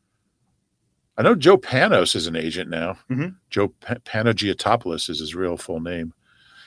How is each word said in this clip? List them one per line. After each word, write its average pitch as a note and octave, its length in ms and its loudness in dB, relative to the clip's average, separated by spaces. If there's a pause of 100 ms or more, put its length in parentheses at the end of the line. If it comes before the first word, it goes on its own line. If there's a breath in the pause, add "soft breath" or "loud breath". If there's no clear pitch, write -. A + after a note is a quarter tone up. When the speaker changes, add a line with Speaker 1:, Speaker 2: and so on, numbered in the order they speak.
(1200)
Speaker 1:
I A2 40 0
know G3+ 120 4
Joe F3+ 240 8
Panos B2+ 580 2
is E2 100 -2
an E2 100 -4
agent E2 340 -6
now. E2 220 -4 (180)
Speaker 2:
Mm-hmm. C#3 180 -4 (220)
Speaker 1:
Joe G2+ 180 0 (120)
Pa-, A#2+ 160 -6
Panagiotopoulos G#2+ 1120 -2
is D2+ 100 -6
his D#2 140 -10
real F2 240 -4
full E2+ 220 -8
name. E2 340 -6 (520 soft breath)